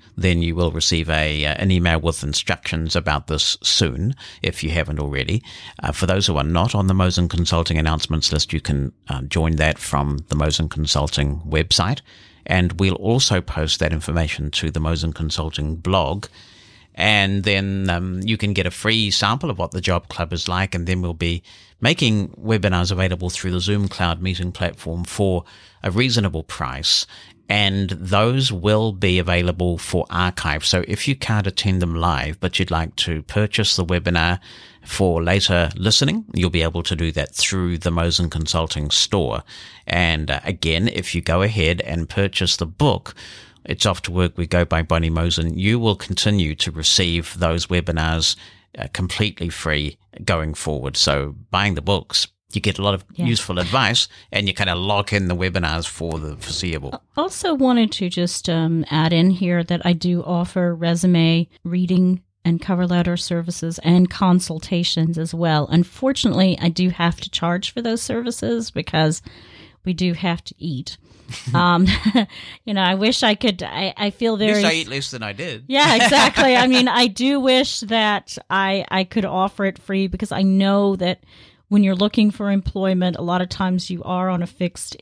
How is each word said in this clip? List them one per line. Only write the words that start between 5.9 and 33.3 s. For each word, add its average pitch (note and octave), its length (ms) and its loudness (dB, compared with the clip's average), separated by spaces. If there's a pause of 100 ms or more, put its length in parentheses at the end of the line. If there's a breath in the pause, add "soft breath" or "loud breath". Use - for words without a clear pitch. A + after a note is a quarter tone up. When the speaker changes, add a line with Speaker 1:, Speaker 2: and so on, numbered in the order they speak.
Speaker 1:
for - 140 -2
those F#2+ 200 2
who D#2+ 120 2
are C#2 60 2
not E2+ 300 2
on G2+ 120 2
the F#2+ 80 4
Mosen F2+ 340 2
Consulting E2+ 480 2
announcements D#2 560 0
list, - 200 0
you D#2+ 100 0
can, C#2 300 0 (160)
uh, C2+ 140 -6
join D#2+ 340 0
that D#2 220 2
from C#2+ 400 -2 (100)
the D2 80 0
Mosen D2+ 340 0
Consulting D2 720 -2
website. D#2+ 600 0 (460 soft breath)
And F2 340 2
we'll F#2+ 140 2
also G#2+ 480 0
post - 380 -4
that D#2+ 120 0
information D#2 600 -2
to - 180 -4
the D#2 100 -4
Mosen D#2+ 340 -2
Consulting D#2 640 -4
blog. F2+ 500 -2 (680 loud breath)
And G2 500 2
then, G2 460 0
um, F#2 320 -2
you A2 160 0
can G#2 160 -2
get F2+ 120 0
a F2+ 40 -2
free A2 400 0
sample B2 400 0
of F#2 80 -6
what F2 140 -4
the F#2 100 -4
Job F2 260 0
Club E2+ 240 -6
is E2+ 160 -4
like, F#2 260 -2
and F2 120 -4
then F2+ 160 0
we'll E2+ 120 -4
be E2+ 280 -2 (400 loud breath)
making A2+ 460 2 (140)
webinars F#2 480 0
available F#2 380 -2
through F2+ 220 -6
the F2+ 100 0
Zoom G2+ 280 0
Cloud E2+ 340 -2
meeting F2+ 280 -4
platform F2 540 -6
for F#2 400 -2 (380 loud breath)
a G2 80 -2
reasonable G#2 540 0
price. - 640 -4 (420 loud breath)
And G2 420 2
those G#2+ 640 2
will G#2+ 400 2
be F#2 260 2
available F2 580 2
for E2+ 320 -2
archive. F2 560 -2
So - 220 2
if - 200 -4
you C#3 100 2
can't G#2+ 300 0
attend F#2 360 0
them E2+ 120 0
live, D#2 460 -2
but F2+ 180 -2
you'd F#2+ 120 0
like E2 260 -2
to D#2 280 -2
purchase - 520 0